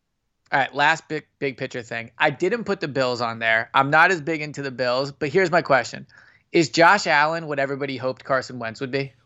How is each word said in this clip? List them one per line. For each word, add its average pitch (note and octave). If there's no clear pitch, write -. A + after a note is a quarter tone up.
All C#3+
right, B2+
last D3+
big, D3+
big C3+
picture C3
thing. A#2
I D#3
didn't F#3
put G3
the E3
Bills B2+
on A2+
there. A2+
I'm C3+
not D#3+
as E3+
big D#3
into D3
the C#3
Bills, B2+
but D3+
here's F3
my E3+
question. -
Is E3+
Josh F3+
Allen D#3+
what D3
everybody C#3
hoped B2+
Carson B2+
Wentz A2+
would C3
be? C#3